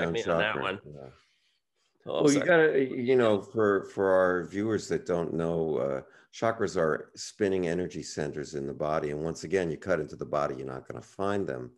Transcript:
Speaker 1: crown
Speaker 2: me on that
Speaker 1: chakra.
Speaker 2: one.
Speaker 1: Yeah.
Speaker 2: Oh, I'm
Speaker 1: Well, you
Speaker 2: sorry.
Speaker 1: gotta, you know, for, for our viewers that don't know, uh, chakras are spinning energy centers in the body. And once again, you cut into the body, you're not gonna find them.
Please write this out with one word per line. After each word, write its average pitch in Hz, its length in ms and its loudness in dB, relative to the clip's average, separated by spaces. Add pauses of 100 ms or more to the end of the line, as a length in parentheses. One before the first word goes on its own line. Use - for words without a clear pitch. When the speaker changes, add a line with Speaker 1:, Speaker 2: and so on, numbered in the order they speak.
Speaker 1:
crown 85 100 0
Speaker 2:
me 80 120 -2
on 85 140 2
that 104 160 0
Speaker 1:
chakra. 69 80 -4
Speaker 2:
one. 98 240 -4
Speaker 1:
Yeah. 71 220 -16 (960)
Speaker 2:
Oh, - 140 -2
I'm - 60 4
Speaker 1:
Well, 147 80 6
you 285 80 2
Speaker 2:
sorry. - 60 0
Speaker 1:
gotta, 160 380 6
you 127 320 2
know, 110 260 4
for, 101 440 2
for 95 240 0
our 90 340 4
viewers 98 440 -2
that 82 180 -2
don't 85 280 0
know, 82 440 0
uh, 67 240 -2 (300)
chakras 110 440 -2
are 80 400 0
spinning 95 500 -2
energy 82 360 -2
centers 73 520 -8
in 69 120 -6
the 69 80 -6
body. 76 360 -2
And 76 140 -6
once 82 200 -6
again, 85 260 0
you 73 60 -4
cut 90 220 -2
into 76 180 -8
the - 100 -10
body, 73 300 -2
you're 67 100 -10
not 65 200 -10
gonna 62 160 -12
find 98 440 -4
them. 62 320 -8